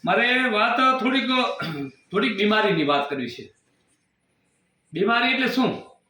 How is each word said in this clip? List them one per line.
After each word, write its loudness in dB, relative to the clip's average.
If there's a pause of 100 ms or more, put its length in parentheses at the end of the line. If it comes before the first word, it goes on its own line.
મારે 2
વાત 2
થોડીક, 0 (800)
થોડીક -2
બીમારીની 2
વાત 0
કરવી -6
છે. -16 (1400)
બીમારી 2
એટલે 0
શું? 0 (280)